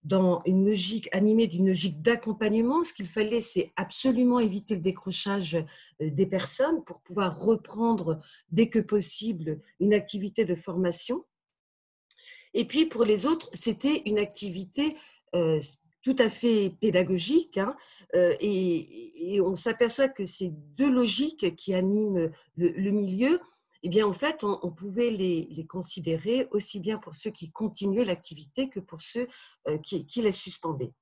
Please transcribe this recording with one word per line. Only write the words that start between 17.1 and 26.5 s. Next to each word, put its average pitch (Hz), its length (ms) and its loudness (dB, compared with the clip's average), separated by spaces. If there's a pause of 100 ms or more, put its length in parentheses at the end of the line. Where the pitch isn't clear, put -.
hein, 214 180 -2 (400)
euh, 175 240 4
et, 180 960 -2
et 202 80 2
on 185 160 0
s'aperçoit 233 500 0
que 269 160 -4
ces 180 300 -6
deux 254 360 -2
logiques 240 680 0
qui 190 160 -4
animent 190 580 2 (240)
le, 170 140 2
le 190 220 -2
milieu, 208 500 2 (420)
eh 185 60 -2
bien, 208 180 4
en 190 60 0
fait, 302 320 -2
on, 202 180 0
on 165 80 -4
pouvait 202 380 -2
les, 185 420 -2
les 160 140 -10
considérer 185 840 -2